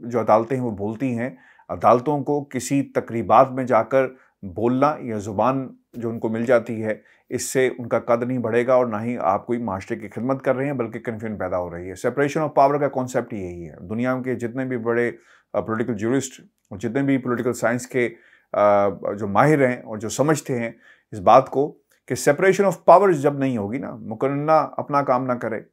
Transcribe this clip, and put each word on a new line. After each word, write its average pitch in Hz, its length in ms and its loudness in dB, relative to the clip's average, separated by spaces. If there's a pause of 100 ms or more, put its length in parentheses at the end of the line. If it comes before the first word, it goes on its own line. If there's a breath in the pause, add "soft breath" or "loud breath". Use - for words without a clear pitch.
जो 120 180 -2
अदालतें 113 360 2
हैं 127 80 -4
वो 120 80 -4
बोलती 107 400 -4
हैं। 117 260 -6 (320 soft breath)
अदालतों 123 540 2
को 147 180 -2
किसी 139 400 -4
तकरीबात 117 720 2
में 127 140 -4
जाकर 123 500 2 (300 soft breath)
बोलना 123 560 0
या 113 160 -6
ज़ुबान 113 580 -2 (220)
जो 117 120 -6
उनको 113 200 -4
मिल 113 160 -2
जाती 117 360 2
है, 107 220 -4 (280 soft breath)
इससे 127 380 0
उनका 117 300 -4
कद 117 240 0
नहीं 127 160 -2
बढ़ेगा 120 380 2
और 127 100 4
ना 107 120 -4
ही 120 180 -4
आप 98 280 0
कोई 120 120 -2
माशरे 110 400 -6
की 104 120 -12
खिदमत 135 320 -4
कर 135 140 0
रहे 135 100 -4
हैं, 143 120 -4
बल्कि 113 220 -6
कन्फ्यूजन 110 360 -8
पैदा 92 220 -4
हो 90 120 -4
रही 87 180 -10
है। 92 80 -12
Separation 139 420 -2
of 156 120 -2 (100)
power 143 200 4
का 143 80 0
कॉन्सेप्ट 127 460 -4
ही 101 80 -8
यही 87 220 -10
है। 76 240 -16
दुनिया 123 280 -2
के 127 200 -6
जितने 117 300 -6
भी 127 120 -6
बड़े, 117 400 0 (380 soft breath)
अ, 107 40 2
पॉलिटिकल 110 340 -4
ज्यूरिस्ट 117 500 -4 (280)
और 101 60 -14
जितने 120 260 -4
भी 139 140 2
पॉलिटिकल 120 340 -2
साइंस 120 340 -2
के, 123 220 -2 (460 soft breath)
अ, 143 360 4 (240)
जो 104 140 -6
माहिर 139 360 4
हैं 123 200 0
और 110 160 -12
जो 107 100 -8
समझते 139 440 0
हैं 117 260 -6 (340 soft breath)
इस 110 60 -10
बात 131 300 6
को 139 180 -2 (400)
कि 127 80 -2
separation 180 500 2
of 185 80 2 (160)
powers 185 220 8
जब 143 280 0
नहीं 135 180 -2
होगी 104 220 -4
ना, - 120 -10
मुकन्ना 139 640 0
अपना 143 440 0
काम 131 220 0
ना 127 120 -2
करे 110 380 -8